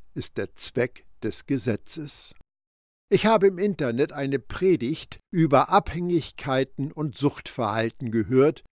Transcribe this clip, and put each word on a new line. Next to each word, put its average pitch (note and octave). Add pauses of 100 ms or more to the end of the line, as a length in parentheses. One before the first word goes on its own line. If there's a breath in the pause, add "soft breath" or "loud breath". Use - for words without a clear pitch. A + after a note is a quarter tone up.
(140)
ist -
der G2+
Zweck - (160)
des -
Gesetzes. B2+ (760)
Ich G3
habe G#3
im F#3+
Internet D3+
eine C#3
Predigt D#3 (120)
über C#3+
Abhängigkeiten D#3+
und D3+
Suchtverhalten A2+
gehört, B2+ (100)